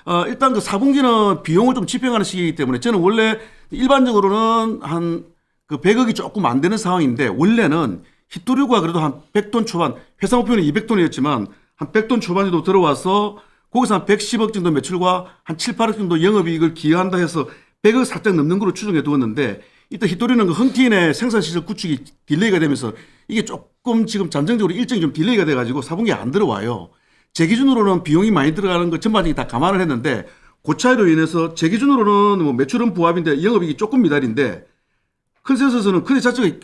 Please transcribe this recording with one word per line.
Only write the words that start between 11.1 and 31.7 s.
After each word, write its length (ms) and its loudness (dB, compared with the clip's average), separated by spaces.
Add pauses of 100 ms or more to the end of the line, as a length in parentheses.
한 160 -12
백 160 0
톤 120 0
초반 240 -2
정도 180 -2
들어와서 760 0 (320)
거기서 240 0
한 120 -4
백십억 460 0
정도 180 -2
매출과 720 -2
한 120 -10
칠, 200 -6
팔억 200 0
정도 260 0
영업이익을 520 2
기여한다 420 0
해서 320 -2 (320)
백억 240 4
살짝 300 -2
넘는 240 0
걸로 160 0
추정해 280 -2
두었는데 600 -2 (260)
이때 180 -4
히토리는 400 2
그 60 0
흥티인의 640 2
생산 260 0
시설 240 -4
구축이 400 -6 (220)
딜레이가 320 2
되면서 340 -2 (360)
이게 160 -2
조금 640 -4
지금 240 -4
잠정적으로 440 0
일정이 260 -2
좀 120 -2
딜레이가 320 0
돼가지고 360 -2
사 160 -8
분기에 180 0
안 160 -6
들어와요. 600 -2 (420)
제 140 0
기준으로는 560 2
비용이 280 2
많이 240 2
들어가는 360 0
거 100 -4
전반적인 340 0
다 120 -6
감안을 340 0
했는데 460 -2 (360)
그 140 -4
차이로 320 2
인해서 460 0
제 160 0